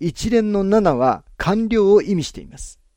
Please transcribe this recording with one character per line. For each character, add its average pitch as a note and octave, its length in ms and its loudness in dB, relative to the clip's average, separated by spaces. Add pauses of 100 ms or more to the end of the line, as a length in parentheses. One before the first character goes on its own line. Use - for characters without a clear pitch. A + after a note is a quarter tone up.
一 E3+ 300 -4
連 A3 220 0
の G3 120 -2
七 G3 320 2
は A#2+ 280 0 (120)
完 G#3+ 320 -2
了 G3+ 240 2
を G#3 100 6
意 F#3+ 140 -2
味 D#3 80 -4
し - 80 -14
て - 80 -16
い C#2 80 -18
ま C#3 100 -20
す。 - 220 -18 (160)